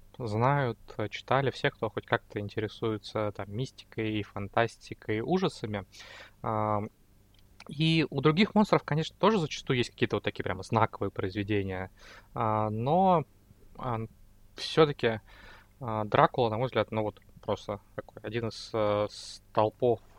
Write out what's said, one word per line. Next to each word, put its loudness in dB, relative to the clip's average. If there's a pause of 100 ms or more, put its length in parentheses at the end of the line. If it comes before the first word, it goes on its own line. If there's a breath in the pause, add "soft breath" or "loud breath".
(180)
знают, 0 (180)
э, -4
читали 0
все, -2
кто -4
хоть -8
как-то -2
интересуется, -4
там, -10
мистикой, -6
фантастикой, -4
ужасами. -2 (560 loud breath)
А, 0 (840)
и 2
у -4
других 4
монстров, 4
конечно, -2
тоже 4
зачастую -2
есть 0
какие-то 0
вот -2
такие -4
прямо -6
знаковые 0
произведения. -4 (440 loud breath)
А, 0
но, 2 (540)
а, -6 (560)
все-таки, 2 (600 loud breath)
а, -2
Дракула, 4
на -2
мой -2
взгляд, 0
ну 0
вот -6 (220)
просто -4 (140)
такой -14
один -4
из, -12
э, 2
столпов, 0 (180)